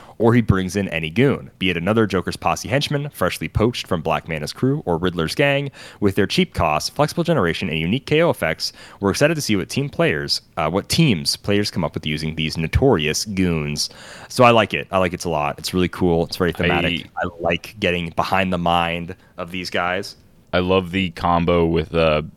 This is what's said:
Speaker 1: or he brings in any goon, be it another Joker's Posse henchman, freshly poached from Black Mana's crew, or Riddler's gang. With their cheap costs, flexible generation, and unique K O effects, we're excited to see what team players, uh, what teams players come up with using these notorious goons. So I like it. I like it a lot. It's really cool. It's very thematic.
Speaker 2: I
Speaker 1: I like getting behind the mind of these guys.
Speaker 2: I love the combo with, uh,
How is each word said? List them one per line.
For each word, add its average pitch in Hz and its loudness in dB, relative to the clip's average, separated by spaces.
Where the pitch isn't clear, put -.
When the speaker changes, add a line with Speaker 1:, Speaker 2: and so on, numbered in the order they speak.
Speaker 1:
or 113 4
he 120 6
brings 95 2
in 98 0
any 80 -4
goon, 117 0
be 92 0
it 87 0
another 104 2
Joker's 92 -2
Posse 82 -2
henchman, 143 -2
freshly 82 -4
poached - 0
from 87 0
Black 76 -2
Mana's 73 -6
crew, 139 0
or 85 0
Riddler's 85 -2
gang. 143 0
With 101 2
their 98 4
cheap - 0
costs, 78 0
flexible 151 -2
generation, 98 0
and 80 -2
unique 95 -2
K 156 2
O 165 2
effects, - -4
we're 98 2
excited 147 2
to 151 -6
see 107 0
what 87 -2
team 139 -4
players, 85 -2
uh, 80 0
what 98 -2
teams 107 2
players 104 0
come 87 -4
up 76 -4
with - -6
using 78 -4
these 80 -2
notorious 80 2
goons. 82 -2
So - 4
I 120 8
like 110 4
it. 73 -6
I 95 2
like 90 0
it 85 -8
a 87 -4
lot. 73 -2
It's - -8
really 90 2
cool. 85 2
It's - -10
very 85 0
thematic. 80 -2
Speaker 2:
I 85 -4
Speaker 1:
I 90 -6
like 87 -4
getting 87 -2
behind 92 0
the 87 -2
mind 85 0
of 87 -10
these 90 -8
guys. 90 -4
Speaker 2:
I 90 2
love 92 2
the 95 0
combo 85 2
with, 82 0
uh, 80 2